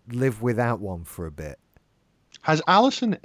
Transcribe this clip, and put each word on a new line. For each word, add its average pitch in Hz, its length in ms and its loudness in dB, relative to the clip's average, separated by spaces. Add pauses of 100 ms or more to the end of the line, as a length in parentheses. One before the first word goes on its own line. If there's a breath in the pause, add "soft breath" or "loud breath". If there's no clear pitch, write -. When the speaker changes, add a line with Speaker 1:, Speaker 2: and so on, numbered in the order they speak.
Speaker 1:
live 120 320 -2
without 120 380 0
one 92 240 -8
for 85 220 -10
a 78 60 -8
bit. 73 280 -12 (840)
Speaker 2:
Has 156 220 2
Alison 220 600 4